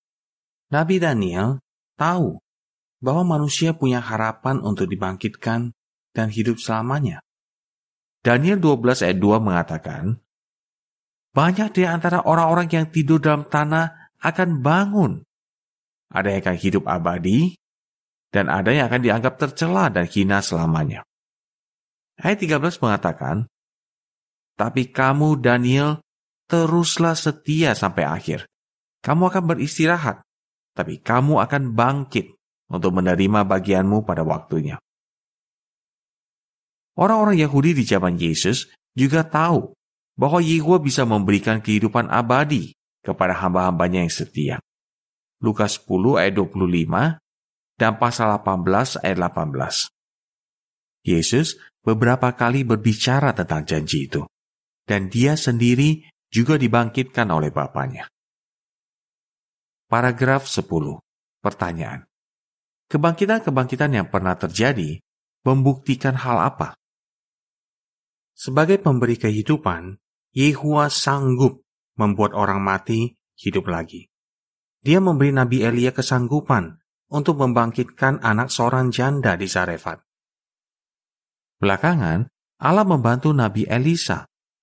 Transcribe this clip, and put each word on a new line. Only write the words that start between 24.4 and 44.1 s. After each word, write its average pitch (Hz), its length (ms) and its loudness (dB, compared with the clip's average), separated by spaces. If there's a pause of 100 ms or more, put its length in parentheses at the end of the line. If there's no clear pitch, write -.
"Tapi 120 320 -2
kamu, 143 480 2
Daniel, 127 640 0 (480)
teruslah 165 640 2
setia 156 640 0
sampai 85 320 -2
akhir. 80 400 -6 (560)
Kamu 175 240 2
akan 180 240 0
beristirahat, 156 720 -2 (480)
tapi - 240 -8
kamu 127 480 2
akan 127 320 -4
bangkit 131 560 -2 (400)
untuk 92 240 0
menerima 95 480 2
bagianmu 98 560 2
pada 82 240 -2
waktunya." 78 560 -4 (2250)
Orang-orang 208 400 4
Yahudi 147 400 4
di 123 80 2
zaman 90 320 0
Yesus 85 560 -2 (240)
juga 139 240 2
tahu 160 480 0 (480)
bahwa 151 240 2
Yehua 165 400 4
bisa 139 240 0
memberikan 104 560 2
kehidupan 110 480 0
abadi 123 640 0 (320)
kepada 92 320 -2
hamba-hambanya 90 640 0
yang 85 80 0
setia. - 480 -6 (800)